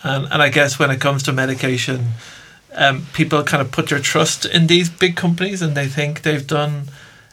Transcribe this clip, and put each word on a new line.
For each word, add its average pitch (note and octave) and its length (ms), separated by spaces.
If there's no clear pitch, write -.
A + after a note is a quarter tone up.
And, C3+ 280
and D3+ 100
I C#3+ 80
guess C#3 280
when C#3 140
it B2+ 80
comes C#3 240
to D3 80
medication, C3 800
um, C#3 380
people D#3 300
kind C#3+ 180
of C3 100
put - 160
their C#3+ 120
trust - 460
in E3 220
these E3+ 220
big F3 260
companies F#3 460
and D3+ 140
they C#3 120
think D3 360
they've D3 220
done D3 440